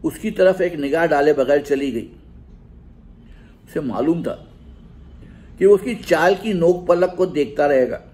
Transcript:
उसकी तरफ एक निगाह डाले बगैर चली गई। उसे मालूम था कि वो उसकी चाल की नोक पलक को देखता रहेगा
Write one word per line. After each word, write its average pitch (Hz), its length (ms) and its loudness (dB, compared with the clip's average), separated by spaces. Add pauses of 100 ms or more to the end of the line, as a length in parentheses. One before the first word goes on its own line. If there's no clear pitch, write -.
उसकी 165 280 -6
तरफ 185 300 2
एक 170 140 -2
निगाह 147 300 -2
डाले 147 280 2
बगैर 139 280 2
चली 139 300 -4
गई। 113 180 -8 (1600)
उसे - 140 -8
मालूम 143 440 -2
था - 100 -6 (1300)
कि 185 60 2
वो 202 100 8
उसकी 196 200 -4
चाल 170 400 0
की 202 180 -6
नोक 175 340 0
पलक 175 280 2
को 185 100 0
देखता 143 400 -2
रहेगा 131 360 0 (120)